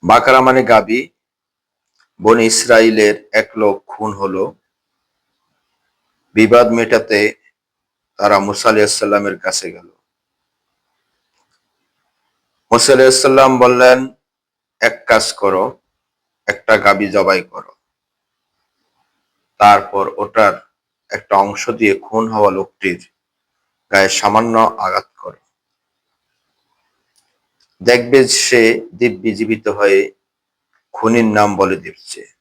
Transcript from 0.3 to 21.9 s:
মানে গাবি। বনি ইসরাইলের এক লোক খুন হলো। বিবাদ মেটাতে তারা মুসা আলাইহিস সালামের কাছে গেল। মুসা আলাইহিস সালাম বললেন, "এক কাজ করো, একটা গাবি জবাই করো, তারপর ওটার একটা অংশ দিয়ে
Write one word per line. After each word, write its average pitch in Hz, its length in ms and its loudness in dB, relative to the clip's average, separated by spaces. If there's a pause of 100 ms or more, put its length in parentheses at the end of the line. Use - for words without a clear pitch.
মানে 131 220 2
গাবি। 110 460 0 (1120)
বনি 113 240 4
ইসরাইলের 110 840 2
এক 110 240 -2
লোক 104 300 -4
খুন 107 260 -12
হলো। 95 420 -8 (1800)
বিবাদ 113 320 4
মেটাতে 110 680 -2 (800)
তারা 101 220 2
মুসা 101 300 -4
আলাইহিস 107 300 0
সালামের 101 400 -4
কাছে 92 340 -8
গেল। 87 160 -20 (2750)
মুসা 120 200 2
আলাইহিস 131 300 4
সালাম 131 360 2
বললেন, 127 500 4 (720)
"এক - 260 -4
কাজ 110 260 0
করো, 98 460 -4 (680)
একটা 107 300 -2
গাবি 98 320 0
জবাই 92 340 0
করো, - 300 -20 (1900)
তারপর 101 580 2
ওটার 101 380 -2 (560)
একটা 104 260 -6
অংশ 101 340 -4
দিয়ে 110 280 -2